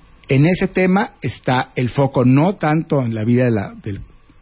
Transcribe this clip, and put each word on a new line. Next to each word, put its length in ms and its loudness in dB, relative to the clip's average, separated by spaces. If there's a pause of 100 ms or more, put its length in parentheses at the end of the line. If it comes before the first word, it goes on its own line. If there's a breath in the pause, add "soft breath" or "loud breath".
(280 loud breath)
En 180 2
ese 220 0
tema 440 0 (100)
está 540 -4
el 140 -2
foco, 340 0
no 320 4
tanto 460 -2
en 120 -4
la 100 -4
vida 200 2
de 60 2
la, 320 -4
del, 180 -10 (420)